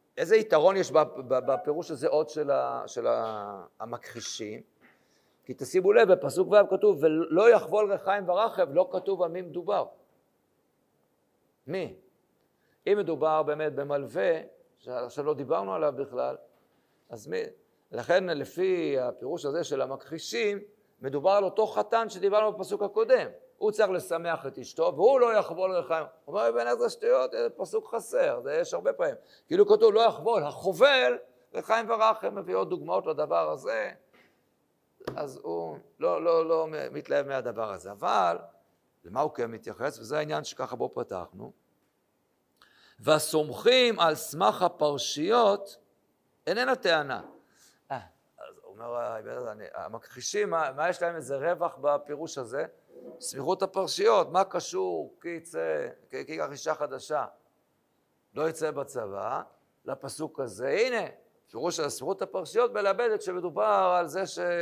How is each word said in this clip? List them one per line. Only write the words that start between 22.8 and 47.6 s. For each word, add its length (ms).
הקודם. 460
הוא 80
צריך 180
לשמח 560
את 120
אשתו, 380
והוא 240
לא 180
יחבול 380
ריחיים. 300
הוא 120
אומר, 120
"אבן 180
עזרא 220
שטויות, 420
זה 260
פסוק 380
חסר", 480
זה 120
יש 200
הרבה 180
פעמים. 220
כאילו 200
כתוב, 280
"לא 60
יחבול", 440
החובל, 760
ריחיים 360
ורחם, 440
מביא 200
עוד 160
דוגמאות 360
לדבר 440
הזה. 420
אז 260
הוא 360
לא, 260
לא, 240
לא 180
מתלהב 360
מהדבר 460
הזה. 180
אבל 480
למה 160
הוא 140
כן 160
מתייחס? 480
וזה 200
העניין 260
שככה 320
בו 180
פתחנו. 580
"והסומכים 1000
על 140
סמך 480
הפרשיות 1120
איננה 300
טענה." 460